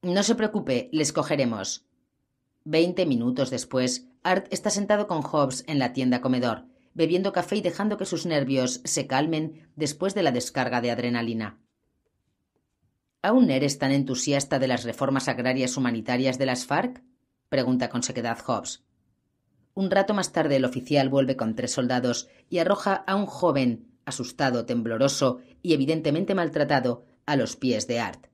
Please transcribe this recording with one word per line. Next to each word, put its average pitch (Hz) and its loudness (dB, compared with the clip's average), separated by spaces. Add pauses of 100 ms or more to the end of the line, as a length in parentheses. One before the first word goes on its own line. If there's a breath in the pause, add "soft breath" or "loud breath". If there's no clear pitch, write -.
No 185 0
se 226 2
preocupe, 160 -2
les 151 0
cogeremos. 123 -2 (760)
Veinte 175 2
minutos 127 0
después, 127 -2 (140)
Art 190 0
está 202 -4
sentado 208 0
con 160 -2
Hobbs 143 0
en 147 0
la 127 0
tienda 127 0
comedor, 123 0 (260 loud breath)
bebiendo 180 0
café 180 -2
y 208 -2
dejando 202 -2
que 185 -4
sus 180 -4
nervios 135 0
se - -2
calmen 156 -2
después 156 -4
de 202 0
la 147 4
descarga 120 -2
de 120 -2
adrenalina. 117 -2 (1600)
¿Aún 220 6
eres 139 2
tan 139 2
entusiasta 139 0
de 131 2
las 117 0
reformas 131 -2
agrarias 127 0
humanitarias 123 0
de 131 0
las 127 -2
farc? 190 -2 (460)
Pregunta 127 0
con 120 -4
sequedad 117 -4
Hobbs. - -4 (920)
Un 190 0
rato 196 4
más 190 -2
tarde, 143 2
el 131 4
oficial 135 0
vuelve 135 2
con 110 -2
tres 117 -4
soldados 123 0 (200 soft breath)
y 180 -2
arroja 196 2 (120)
a 196 0
un 202 0
joven, 135 0 (160)
asustado, 123 -2
tembloroso 120 2 (220 loud breath)
y 170 4
evidentemente 156 2
maltratado, 143 0 (220 loud breath)
a 147 0
los 117 0
pies 120 -2
de 117 -2
Art. 101 -8